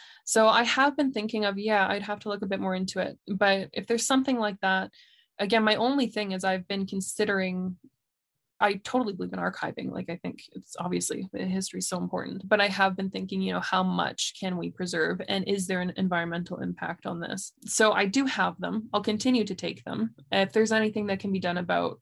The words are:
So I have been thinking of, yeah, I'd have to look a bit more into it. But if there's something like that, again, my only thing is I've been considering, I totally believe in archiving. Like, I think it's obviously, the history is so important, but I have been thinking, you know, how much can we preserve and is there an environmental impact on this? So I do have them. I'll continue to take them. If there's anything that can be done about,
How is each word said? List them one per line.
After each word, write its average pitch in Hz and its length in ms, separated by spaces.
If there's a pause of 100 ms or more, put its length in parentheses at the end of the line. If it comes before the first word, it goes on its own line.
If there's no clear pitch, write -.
(240)
So 220 220
I 220 160
have 269 340
been 277 160
thinking 220 340
of, 196 120
yeah, 202 300
I'd 202 140
have 208 180
to - 80
look 202 140
a 208 40
bit 190 140
more 190 160
into 190 240
it. - 260
But 196 460
if - 160
there's 233 180
something 262 320
like 208 220
that, 190 320 (480)
again, 214 240
my 214 120
only 254 300
thing 214 240
is 185 140
I've 190 240
been 196 180
considering, 190 880 (840)
I 208 140
totally 214 380
believe 180 200
in 185 80
archiving. 180 500
Like, 185 180
I 170 140
think - 300
it's - 260
obviously, 180 540
the 196 120
history 185 340
is 185 100
so 185 100
important, 180 500
but 208 120
I 202 80
have 196 260
been 196 160
thinking, 190 320
you 190 100
know, 180 60
how 185 240
much 180 560
can 185 180
we 170 140
preserve 175 560
and 196 220
is 196 180
there 185 140
an 180 160
environmental 175 600
impact 175 460
on 180 140
this? - 360 (120)
So 220 240
I 202 140
do 233 220
have 180 340
them. 196 340
I'll 208 80
continue 220 440
to 190 100
take - 260
them. - 320 (160)
If 196 220
there's 220 180
anything 214 380
that 196 100
can 202 140
be 190 80
done 175 180
about, 175 440